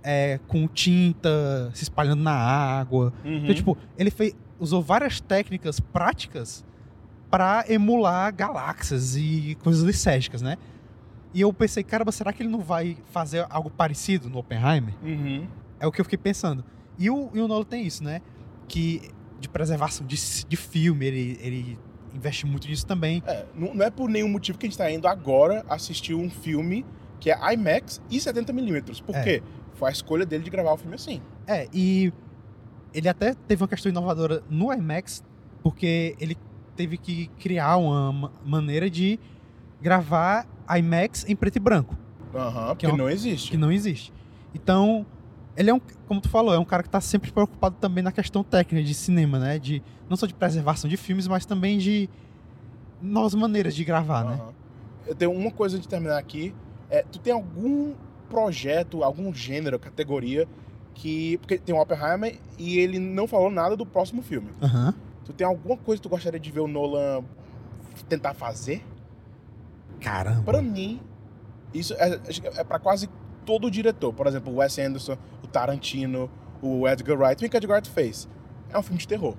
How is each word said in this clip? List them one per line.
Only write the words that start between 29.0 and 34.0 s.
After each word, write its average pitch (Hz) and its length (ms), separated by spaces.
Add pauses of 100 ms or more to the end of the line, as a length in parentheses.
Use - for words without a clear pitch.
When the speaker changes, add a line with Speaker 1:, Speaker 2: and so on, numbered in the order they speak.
Speaker 2:
Por - 160
Speaker 1:
É. 135 60
Speaker 2:
quê? 139 200 (320)
Foi 135 160
a - 20
escolha 160 320
dele 160 200
de 175 40
gravar 175 240
o 156 60
filme 165 160
assim. 240 260 (260)
Speaker 1:
É, 175 280
e 190 360 (840)
ele 160 160
até 208 240
teve 196 280
uma 196 60
questão 196 220
inovadora 165 580